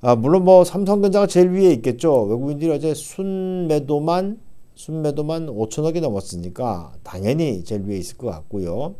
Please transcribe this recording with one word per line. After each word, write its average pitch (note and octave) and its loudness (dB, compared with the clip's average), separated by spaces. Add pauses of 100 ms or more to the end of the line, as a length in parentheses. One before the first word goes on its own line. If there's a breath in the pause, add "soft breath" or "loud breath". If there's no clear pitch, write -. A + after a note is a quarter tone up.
아, B2 4
물론 D3 4
뭐, F#3 10
삼성전자가 G3+ 2
제일 F3+ 4
위에 F#3 6
있겠죠. B2 2
외국인들이 C#3+ -2
어제 D3+ -2
순매도만, F3+ -2 (380)
순매도만 D#3 -4
오천억이 C3 -2
넘었으니까 F#2 -6 (100)
당연히 A2 -2
제일 G#2 -6
위에 G2+ -6
있을 - -10
것 B2 -8
같고요. G2 -6